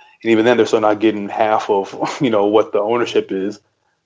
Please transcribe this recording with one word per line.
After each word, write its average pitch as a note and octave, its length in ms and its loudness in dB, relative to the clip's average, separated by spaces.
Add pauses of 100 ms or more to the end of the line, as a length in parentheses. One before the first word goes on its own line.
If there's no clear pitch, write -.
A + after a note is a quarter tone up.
(240)
And A2+ 80 2
even A2 120 4
then, B2 140 4
they're A2 80 4
still A2+ 160 0
not G#2+ 180 2
getting G#2 300 -2
half G#2+ 400 -2
of, - 480 -4
<laughs> - 40 -6
you B2+ 100 0
know, G2+ 160 2
what G#2+ 260 2
the G#2 80 0
ownership A2+ 500 -2
is. G2 300 -6 (440)